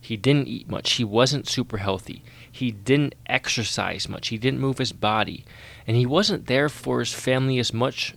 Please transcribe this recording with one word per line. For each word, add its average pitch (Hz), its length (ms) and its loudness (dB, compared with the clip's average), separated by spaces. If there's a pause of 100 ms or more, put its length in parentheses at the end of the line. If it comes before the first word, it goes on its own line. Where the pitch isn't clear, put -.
He 113 160 -6
didn't 135 320 2
eat - 200 -10
much. - 240 -2
He 120 120 0
wasn't 123 420 2
super 120 300 -4
healthy. 95 460 -4 (280)
He 123 200 -2
didn't 127 440 2 (100)
exercise 101 840 -2
much. - 180 -8
He 113 100 -4
didn't 127 220 0
move 135 200 0
his 127 120 0
body. 107 540 0 (420)
And 113 80 2
he 123 100 6
wasn't 160 420 2
there 135 200 4
for 127 320 -2
his 117 140 -2
family 131 440 2
as 117 160 0
much 123 440 -2